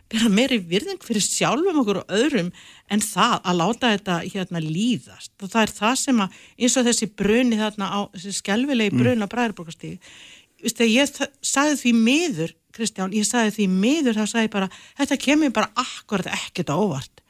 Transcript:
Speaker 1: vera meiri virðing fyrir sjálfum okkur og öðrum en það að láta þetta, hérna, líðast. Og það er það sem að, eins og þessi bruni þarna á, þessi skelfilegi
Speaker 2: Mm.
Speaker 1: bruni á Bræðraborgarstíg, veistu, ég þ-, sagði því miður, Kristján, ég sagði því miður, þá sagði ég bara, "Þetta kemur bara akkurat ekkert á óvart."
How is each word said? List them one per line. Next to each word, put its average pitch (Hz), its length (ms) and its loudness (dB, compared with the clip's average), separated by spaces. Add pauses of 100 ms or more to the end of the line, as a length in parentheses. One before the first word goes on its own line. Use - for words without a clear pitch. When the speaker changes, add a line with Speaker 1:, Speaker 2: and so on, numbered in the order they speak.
Speaker 1:
vera 226 200 2
meiri 240 300 2
virðing 208 440 -4
fyrir 214 180 -2
sjálfum 285 600 0
okkur 202 180 0
og - 80 -10
öðrum 202 440 0 (380)
en 208 120 0
það 214 420 2
að 180 160 0
láta 226 320 0
þetta, 196 320 -2
hérna, 180 400 -6
líðast. 170 680 -4 (100)
Og 190 100 -12
það 226 100 2
er 208 140 0
það 233 220 0
sem 262 200 0
að, 190 120 0 (300)
eins 254 180 2
og 247 80 2
þessi 233 280 0
bruni 226 460 2
þarna 214 320 -4
á, 202 80 -2 (160)
þessi 190 240 -12
skelfilegi 240 540 0
Speaker 2:
Mm. 254 100 2
Speaker 1:
bruni 247 200 2
á 196 40 -4
Bræðraborgarstíg, 180 720 -6 (640)
veistu, 233 240 -2
ég 269 240 4
þ-, - 160 -6 (140)
sagði 294 420 0
því 240 100 4
miður, 233 600 2 (180)
Kristján, 190 400 -4
ég 214 160 0
sagði 220 240 2
því 208 160 0
miður, 226 480 2
þá 214 160 0
sagði 226 160 0
ég 220 40 -6
bara, 190 180 -2 (280)
"Þetta 277 220 0
kemur 294 320 2
bara 214 240 -2
akkurat 208 560 -4
ekkert - 400 -6
á 143 80 0
óvart." 160 400 -4 (100)